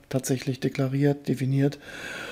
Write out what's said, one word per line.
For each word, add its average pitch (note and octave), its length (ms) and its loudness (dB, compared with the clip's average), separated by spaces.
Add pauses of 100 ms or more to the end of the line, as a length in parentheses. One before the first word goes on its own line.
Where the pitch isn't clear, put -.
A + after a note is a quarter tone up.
(100)
tatsächlich C3 500 -2
deklariert, C#3 640 2
definiert. C#3 520 2 (540)